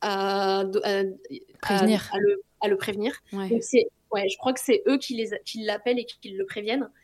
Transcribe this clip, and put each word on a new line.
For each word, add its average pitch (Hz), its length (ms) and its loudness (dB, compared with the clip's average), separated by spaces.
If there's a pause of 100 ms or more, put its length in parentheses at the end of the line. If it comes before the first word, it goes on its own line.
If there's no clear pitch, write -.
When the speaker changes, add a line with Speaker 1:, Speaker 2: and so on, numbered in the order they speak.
Speaker 1:
à 196 640 2
do-, 196 180 0
à, 196 180 2
à, - 20 2 (580)
Speaker 2:
Prévenir. 208 500 4
Speaker 1:
à - 80 -4
le, 403 220 4 (200)
à - 60 0
le 381 80 4
prévenir. 226 380 -2 (180)
Speaker 2:
Ouais. 196 180 -6
Speaker 1:
Donc 226 140 2
c'est, - 240 4 (240)
ouais, 202 180 0
je 196 80 -4
crois 254 140 0
que 262 80 -6
c'est - 280 2
eux 277 100 4
qui 269 180 -8
les 220 180 -4
a-, 208 60 -6
qui - 240 -10
l'appellent 214 360 -2
et 233 60 -6
qui - 260 -16
le 190 140 -4
préviennent. 220 440 -4 (140)